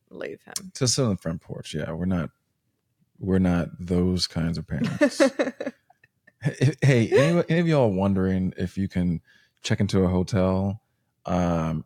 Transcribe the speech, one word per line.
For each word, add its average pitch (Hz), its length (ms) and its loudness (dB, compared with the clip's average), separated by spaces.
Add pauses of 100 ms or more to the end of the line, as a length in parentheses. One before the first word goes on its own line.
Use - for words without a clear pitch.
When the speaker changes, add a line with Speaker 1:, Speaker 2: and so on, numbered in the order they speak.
Speaker 1:
leave - 340 -12
him. - 320 -14
Speaker 2:
To 131 120 -2
sit 135 160 0
on 117 60 0
the 92 80 -2
front 82 240 -8
porch. - 320 -14
Yeah. 78 180 -6
We're 82 140 -6
not, 85 240 -2 (920)
we're 95 200 0
not 90 280 2 (100)
those 90 500 0
kinds 82 300 -4
of 80 80 -8
parents. - 640 0
Speaker 1:
<laughs> 262 40 0 (1080)
Speaker 2:
Hey, 143 400 0
hey, 123 280 4
any, 170 400 4
any 160 100 2
of 175 80 0
y'all 135 240 4
wondering 95 640 0
if - 200 -6
you 95 100 -2
can 90 340 -2 (400)
check - 200 -2
into 98 220 2
a 90 60 4
hotel, 92 720 0 (440)
um, 85 600 -2